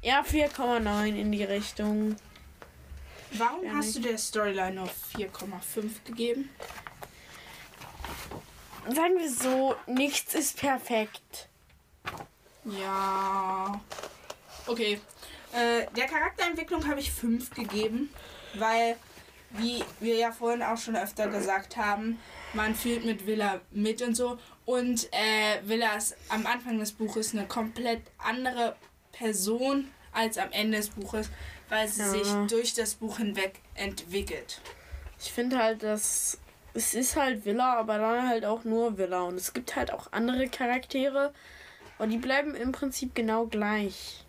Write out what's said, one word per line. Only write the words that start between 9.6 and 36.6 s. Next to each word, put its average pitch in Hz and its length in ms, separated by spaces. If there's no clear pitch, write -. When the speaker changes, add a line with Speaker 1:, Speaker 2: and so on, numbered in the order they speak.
Speaker 1:
nichts 277 460
ist - 240
perfekt. 240 920
Speaker 2:
Ja. 196 1120
Okay. 226 320
Äh, 233 320
der 262 120
Charakterentwicklung 320 840
habe 277 100
ich 285 120
fünf 240 400
gegeben, 220 580
weil, 226 420
wie 233 320
wir 226 160
ja 233 160
vorhin 233 320
auch 226 140
schon 226 180
öfter 208 320
gesagt 196 500
haben, 220 420
man 214 200
fühlt 233 320
mit 202 220
Willa 202 420
mit 220 320
und 240 140
so. 247 240
Und, 247 480
äh, 214 500
Willa 220 320
ist 214 200
am 220 180
Anfang 240 320
des 214 120
Buches 220 420
eine 202 140
komplett 226 540
andere 240 580
Person 240 800
als 220 260
am 190 140
Ende 214 260
des 208 120
Buches, 214 400
weil 214 180
sie 208 140
Speaker 1:
Ja. 202 80
Speaker 2:
sich 202 180
durch 226 260
das 226 220
Buch 214 220
hinweg 196 420
entwickelt. 185 840
Speaker 1:
Ich - 120
finde 247 280
halt, 220 240
dass - 540